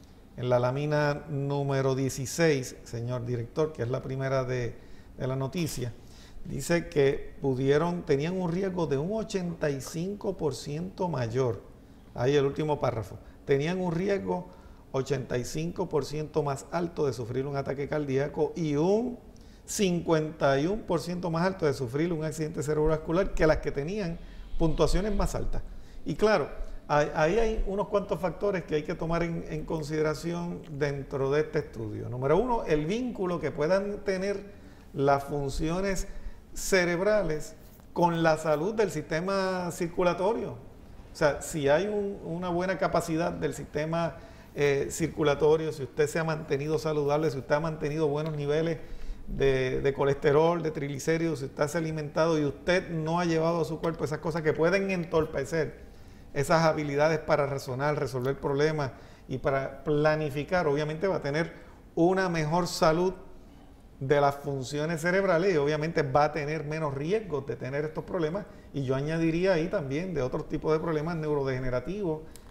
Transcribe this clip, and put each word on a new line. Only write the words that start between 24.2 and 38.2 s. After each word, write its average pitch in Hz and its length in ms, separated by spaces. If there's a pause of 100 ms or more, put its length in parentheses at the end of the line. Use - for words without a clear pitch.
puntuaciones 165 560
más 190 200
altas. - 260 (460)
Y 160 80
claro, 208 340 (380)
ahí, 147 280
ahí 165 240
hay 220 280
unos 196 220
cuantos 196 300
factores 185 460
que 160 120
hay 151 60
que 170 120
tomar 170 280
en, 170 280
en 156 160
consideración 160 1040
dentro 139 600
de 151 120
este 151 160
estudio. 110 500
Número 131 300
uno, 233 260
el 151 220
vínculo 190 540
que 147 100
puedan 190 540
tener 196 380 (520)
las 139 300
funciones 160 840 (460)
cerebrales 175 1000 (380)
con 170 300